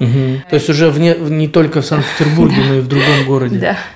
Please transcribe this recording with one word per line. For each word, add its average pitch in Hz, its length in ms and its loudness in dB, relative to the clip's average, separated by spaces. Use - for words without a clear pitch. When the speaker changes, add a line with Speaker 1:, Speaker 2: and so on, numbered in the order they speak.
Speaker 1:
Мгм. 131 500 0
То 151 60 2
есть 143 120 0
уже 160 220 2
вне, 165 280 2
не 156 300 -2
только 156 320 0
в 131 60 -4
Санкт-Петербурге, 151 680 0
Speaker 2:
<laughs> 135 120 0
Speaker 1:
но 135 60 0
и 135 60 2
в 127 80 -4
другом 139 380 0
городе. 131 320 0
Speaker 2:
Да. 180 200 -2